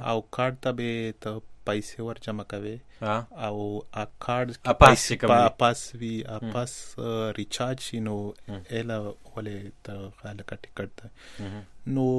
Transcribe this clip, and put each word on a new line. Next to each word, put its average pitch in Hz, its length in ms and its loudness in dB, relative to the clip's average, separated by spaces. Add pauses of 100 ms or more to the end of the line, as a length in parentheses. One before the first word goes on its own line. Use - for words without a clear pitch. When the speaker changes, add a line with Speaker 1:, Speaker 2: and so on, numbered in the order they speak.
(120)
Speaker 1:
او 113 60 2 (140)
کارډ 131 300 0
ته 131 100 0
به 117 480 -4
ته 110 220 -6 (240)
پیسې 104 340 -2
ور 113 220 -6
جمع 107 220 -6
کوي 104 300 -8 (280)
Speaker 2:
اها. 113 260 0 (180)
Speaker 1:
او 104 120 -4 (360)
ا 110 100 -4 (220)
کارډ 123 260 0
کې - 200 -4
Speaker 2:
اپاس 135 180 12
Speaker 1:
پیسې 120 240 6
Speaker 2:
چې 107 80 -2
کوم 117 80 4
Speaker 1:
په 120 80 8
Speaker 2:
وي. 120 80 8
Speaker 1:
اپاس 120 340 4 (160)
وي، 113 220 -6
Speaker 2:
هم. 110 320 -6
Speaker 1:
اپاس، 123 240 -4 (260)
آه، 113 380 -2
ریچارج 127 420 -4
شي، - 200 -6
نو 104 340 -4 (160)
Speaker 2:
هم. 101 100 -8 (100)
Speaker 1:
ایله 117 280 -4 (380)
ولې 101 360 -8 (120)
ته 104 100 -12
هغه 98 400 -12
لکه 101 220 -10
ټیکټ - 420 -10
ته. - 120 -16 (300)
Speaker 2:
مهم. 101 240 -10 (240)
Speaker 1:
نو 135 160 0 (160)